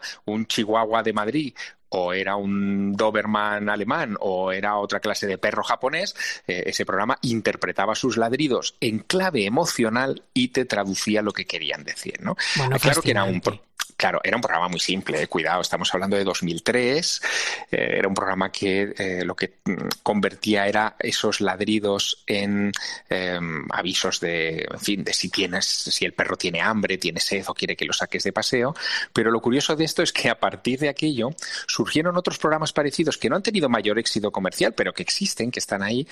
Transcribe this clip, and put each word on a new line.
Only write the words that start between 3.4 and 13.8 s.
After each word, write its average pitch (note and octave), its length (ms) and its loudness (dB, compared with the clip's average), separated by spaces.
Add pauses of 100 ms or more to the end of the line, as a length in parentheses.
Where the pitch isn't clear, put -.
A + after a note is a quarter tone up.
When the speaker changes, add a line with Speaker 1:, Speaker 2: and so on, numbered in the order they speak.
Speaker 1:
alemán G#2+ 520 0
o F#2 320 0
era G2+ 260 0
otra G2+ 220 0
clase G#2 260 -2
de F#2+ 140 0
perro G#2+ 240 0
japonés, D3+ 520 -2 (320)
eh, F2+ 200 -2
ese F#2+ 180 -2
programa G#2 380 0
interpretaba G#2 720 0
sus A#2+ 200 0
ladridos A#2 640 0
en A2 200 0
clave F3+ 460 0
emocional B2 760 0 (100)
y B2+ 160 2
te B2+ 160 0
traducía G#2 580 0
lo G#2 80 0
que G2 140 -6
querían D2+ 380 -6
decir, - 380 -10
¿no? - 140 -4 (220)
Speaker 2:
Bueno, C3+ 180 2
Speaker 1:
Eh, C3 40 2
claro C#3+ 220 4
que - 100 0
era G2+ 120 4
un F#2 180 0
Speaker 2:
fascinante. A2 80 2 (140)
Speaker 1:
pro-, - 60 -20 (280)